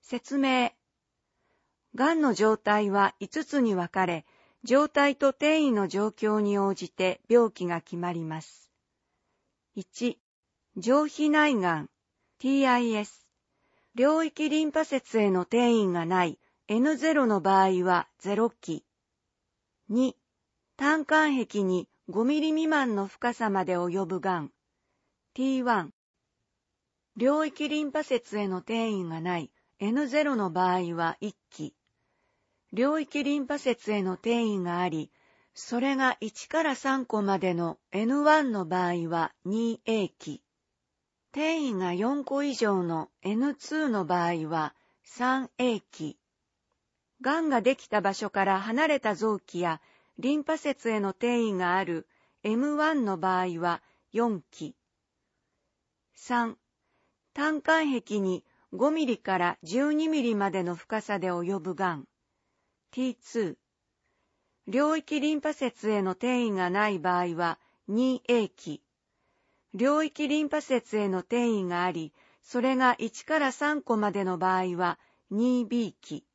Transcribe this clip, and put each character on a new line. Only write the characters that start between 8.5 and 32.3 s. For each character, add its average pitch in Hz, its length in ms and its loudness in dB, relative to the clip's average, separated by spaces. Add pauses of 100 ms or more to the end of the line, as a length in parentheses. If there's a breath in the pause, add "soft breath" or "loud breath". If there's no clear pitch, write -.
一、 - 440 -6 (600)
上 254 260 2
皮 302 240 -2
内 302 280 4
が 175 260 0
ん、 - 80 -14 (480)
テ 254 100 -2
ィ 277 140 4
ー 262 100 4
ア 247 60 4
イ 233 160 0
エ 208 100 -2
ス。 - 180 -18 (720)
領 302 300 4
域 302 240 -2
リ 302 160 2
ン 294 80 -2
パ 311 140 0
節 247 320 -2
へ 208 120 4
の 185 120 2
転 240 300 4
移 214 160 4
が 175 180 0
な 180 180 2
い、 165 140 -4 (280)
エ 214 140 0
ヌ 294 160 4
ゼ 311 160 0
ロ 285 140 4
の 208 160 2
場 190 200 6
合 185 220 4
は 180 240 2 (100)
ゼ 202 180 -4
ロ 226 120 2
期。 - 380 -8 (1040)
二、 247 260 2 (600)
胆 294 280 0
管 302 320 4
壁 208 260 0
に 185 280 0 (180)
五 214 160 0
ミ 294 160 2
リ 311 120 0
未 311 160 0
満 269 280 0
の 196 100 -2
深 240 280 -4
さ 220 160 -2
ま 196 160 0
で 185 80 0
及 175 320 -2
ぶ 180 140 -4
が 180 200 -2
ん、 139 100 -10 (840)
テ 254 80 -4
ィ 262 160 0
ー 254 40 -2
ワ 233 200 0
ン。 151 100 -12 (1300)
領 285 260 2
域 302 240 -6
リ 302 140 -2
ン 285 100 -6
パ 302 100 -4
節 233 360 -4
へ 202 100 -2
の 185 100 -4
転 226 340 -4
移 190 120 -4
が 165 160 -6
な 175 200 -2
い、 143 100 -12 (280)
エ 202 140 -2
ヌ 285 160 -2
ゼ 294 160 0
ロ 277 120 0
の 196 140 -2
場 180 220 2
合 175 240 -2
は 165 240 -2
一 208 160 -8 (140)
期。 - 240 -12 (1000)